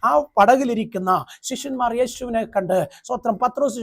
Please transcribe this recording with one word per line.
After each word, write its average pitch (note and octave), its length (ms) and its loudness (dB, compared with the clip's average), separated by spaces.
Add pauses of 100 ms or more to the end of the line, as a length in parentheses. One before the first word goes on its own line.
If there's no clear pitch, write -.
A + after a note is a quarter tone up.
ആ - 20 2 (260)
പടകിലിരിക്കുന്ന A3 720 4 (380)
ശിഷ്യന്മാർ B3+ 440 -4
യേശുവിനെ A#3+ 500 -4 (120)
കണ്ട്, F#3 220 0 (280)
സ്തോത്രം, A#3+ 380 -4
പത്രോസ് B3 400 -2